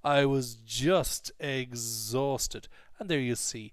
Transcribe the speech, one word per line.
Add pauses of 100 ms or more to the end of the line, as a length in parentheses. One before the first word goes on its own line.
I
was
just
exhausted. (320)
And
there
you
see,